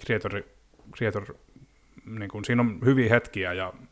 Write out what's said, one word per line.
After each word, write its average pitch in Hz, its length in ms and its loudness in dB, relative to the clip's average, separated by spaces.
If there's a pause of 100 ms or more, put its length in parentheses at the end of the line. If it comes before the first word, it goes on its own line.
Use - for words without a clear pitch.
Creator, 101 360 -2 (560)
Creator, 104 380 -4 (720)
niin 107 240 -10
kun, 104 160 -8
siinä 120 160 4
on 110 240 0
hyviä 131 240 6
hetkiä 101 440 0
ja 92 200 -4 (180)